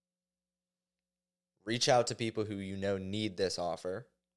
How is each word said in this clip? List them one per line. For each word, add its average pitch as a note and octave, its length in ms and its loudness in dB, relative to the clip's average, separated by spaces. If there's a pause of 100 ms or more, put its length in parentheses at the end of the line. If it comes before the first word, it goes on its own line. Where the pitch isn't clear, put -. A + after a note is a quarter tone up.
(1600)
Reach A#2+ 240 2
out B2 200 6
to A#2+ 60 -4
people A2+ 300 -2
who G#2 120 -4
you G2 200 -6
know G2 220 0
need F#2+ 380 -2
this F2+ 220 0
offer. F2+ 480 -4 (300)